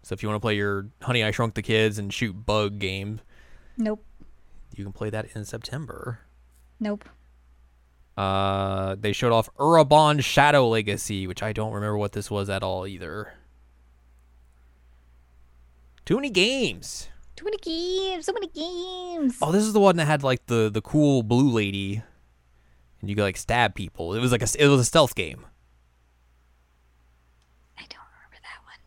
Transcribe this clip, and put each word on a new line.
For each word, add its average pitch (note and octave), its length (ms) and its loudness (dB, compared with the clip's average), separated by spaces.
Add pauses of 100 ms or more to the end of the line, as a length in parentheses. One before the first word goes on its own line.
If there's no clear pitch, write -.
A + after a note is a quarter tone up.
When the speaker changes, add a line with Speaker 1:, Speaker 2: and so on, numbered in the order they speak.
Speaker 1:
So - 100 -8
if G2 100 -8
you A2 60 -4
wanna G#2+ 120 -2
play G#2+ 140 2
your G2+ 320 -2 (160)
Honey, B2 200 2
I G#2+ 80 2
Shrunk A2+ 220 -2
the A2 80 -4
Kids A2 360 2
and G2 160 -6
shoot G#2+ 320 -6
bug G#2 340 0
game, G2 420 -6 (560)
Speaker 2:
Nope. G#3+ 260 -4 (720)
Speaker 1:
you G2 80 -10
can G2 80 -8
play G#2+ 180 -6
that G#2+ 260 -8
in G#2 100 -10
September. B2 760 -12 (600)
Speaker 2:
Nope. G#3 260 -6 (1120)
Speaker 1:
Uh, G2 840 -2
they G#2 140 -2
showed A#2+ 180 0
off A2+ 260 2
Erebon D3+ 640 6
Shadow C#3+ 460 6
Legacy, G#2 580 -2
which F#2 160 -8
I G#2+ 120 -4
don't A2 180 -4
remember G#2 260 -2
what G#2 140 -2
this - 180 -8
was G2+ 200 -4
at G2 140 -2
all F#2 220 -4
either. F2+ 480 -12 (2750)
Too F3+ 100 2
many C#4 140 -2
games. F#3+ 800 0 (300)
Speaker 2:
Too E4 80 -14
many G#4 120 -4
games. F4+ 680 -4
So F#4+ 80 -2
many G4+ 140 -6
games. F4 960 -6
Speaker 1:
Oh, D#3 120 0
this G#3 100 4
is A3 80 -2
the G#3 80 4
one G3 180 6
that D#3+ 80 0
had, D3 180 2
like, C3 240 0
the, A2+ 220 2
the G#2 120 -2
cool C#3+ 420 4
blue B2 260 4
lady, G2 520 -2 (1000)
and G2 100 -10
you G2+ 60 -2
could, G#2 60 2
like, G2 160 0
stab A#2 380 2
people. F2 400 -8
It A2+ 40 -2
was, B2 140 2
like, A#2 80 0
a, A#2 60 -2 (100)
it D3 100 6
was C#3 140 6
a A#2 40 4
stealth D#3 300 4
game. E2 300 -8 (2250)
Speaker 2:
I - 60 -20
don't - 180 -20 (100)
remember - 300 -20
that - 240 -20
one. - 220 -20